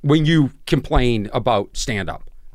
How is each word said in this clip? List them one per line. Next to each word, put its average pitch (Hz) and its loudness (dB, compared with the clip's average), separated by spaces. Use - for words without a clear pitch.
when 147 2
you 156 4
complain 123 0
about 110 0
stand-up? 95 -6